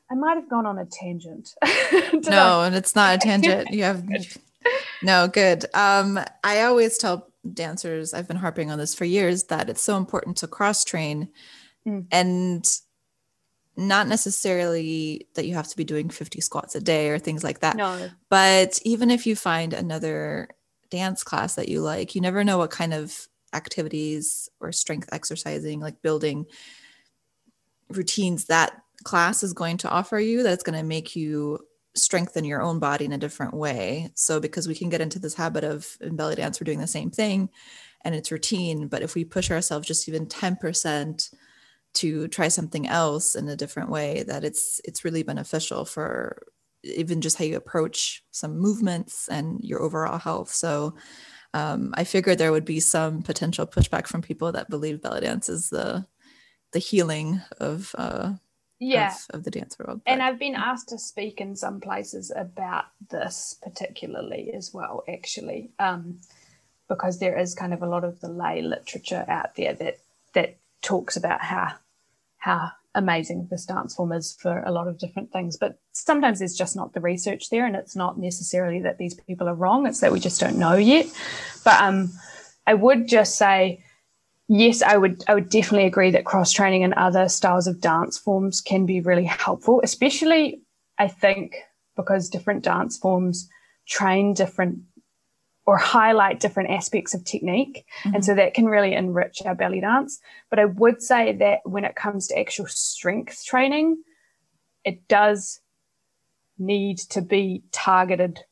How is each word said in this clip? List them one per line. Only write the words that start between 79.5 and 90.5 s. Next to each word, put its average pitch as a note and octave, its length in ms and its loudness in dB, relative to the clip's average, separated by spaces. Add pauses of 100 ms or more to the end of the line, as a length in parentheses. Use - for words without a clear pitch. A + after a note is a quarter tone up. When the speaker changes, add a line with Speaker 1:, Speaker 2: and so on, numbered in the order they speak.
Speaker 1:
wrong, G#3 320 2
it's - 140 -4
that G3 100 6
we F3+ 80 2
just F3+ 220 -2
don't F#3+ 160 0
know F3 180 6
yet. C4 320 8 (560)
But, - 180 10
um, F#3+ 300 2 (560)
I A3 60 8
would A#3 340 6
just A3 300 4
say, F#3+ 440 4 (680)
yes, A#3 320 8
I G#3 160 8
would, F#3+ 320 4
I G#3 60 8
would G3 140 2
definitely G#3 380 6
agree F#3 240 6
that - 140 4
cross-training F#3+ 580 4
and F3+ 120 2
other F#3 340 4
styles F3+ 360 2
of F3+ 140 -2
dance E3 380 2
forms G3 420 0
can F#3+ 260 2
be F#3 140 2
really F3 240 4
helpful, - 600 4
especially, D#4 760 2 (380)